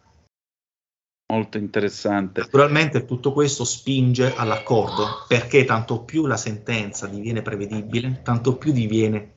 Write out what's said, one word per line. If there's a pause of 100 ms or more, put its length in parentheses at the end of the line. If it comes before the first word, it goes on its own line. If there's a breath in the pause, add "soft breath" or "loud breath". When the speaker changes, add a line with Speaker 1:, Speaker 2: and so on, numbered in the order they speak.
(1300)
Speaker 1:
Molto
interessante.
Speaker 2:
Naturalmente
tutto
questo
spinge
all'accordo,
perché
tanto
più
la
sentenza
diviene
prevedibile,
tanto
più
diviene